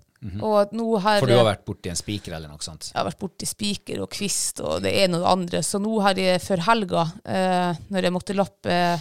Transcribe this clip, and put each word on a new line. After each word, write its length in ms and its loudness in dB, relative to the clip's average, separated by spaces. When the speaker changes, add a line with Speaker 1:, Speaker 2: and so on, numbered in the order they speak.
Speaker 1:
Mhm. 200 -8
Speaker 2:
Og 200 4
at 100 2
nå 300 0
her 180 4
Speaker 1:
For 80 4
du 80 6
har 80 6
vært 100 -20
borti 240 -6
en 60 -4
spiker 380 -6
eller 140 -10
noe 120 -16
sånt? 340 -12
Speaker 2:
Jeg 100 -2
har 80 -2
vært 80 -14
borti 260 -10
spiker 560 -6
og 80 -6
kvist, 540 -4
og 180 -2
det 140 0
ene 220 4
og 40 0
det 80 2
andre. 340 2
Så 180 -2
nå 200 0
her 160 4
i, 220 2
før 200 -2
helga, 520 2
eh, 500 0
når 100 0
jeg 120 0
måtte 220 -4
lappe, 340 -2
eh, 320 2